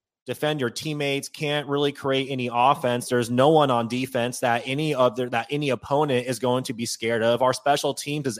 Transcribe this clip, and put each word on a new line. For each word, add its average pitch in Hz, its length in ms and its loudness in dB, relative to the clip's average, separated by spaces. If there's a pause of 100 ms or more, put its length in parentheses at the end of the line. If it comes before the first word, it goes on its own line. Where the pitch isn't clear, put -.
(240)
defend 151 360 -2
your 120 100 0
teammates, 143 580 -4
can't 147 380 -4
really 143 240 0
create 135 400 -2
any 127 220 -4
offense. 123 560 2
There's 123 200 2
no 123 200 4
one 151 240 6
on 117 160 0
defense 123 500 -4
that 120 260 0
any 143 300 -2
other, 123 360 2
that 117 200 -2
any 147 200 -2
opponent 127 580 0
is 127 100 -4
going 127 260 0
to - 80 -8
be 117 140 -4
scared 113 380 -2
of. 120 180 4
Our 127 100 4
special 143 400 0
teams 147 360 -6
is 107 120 -6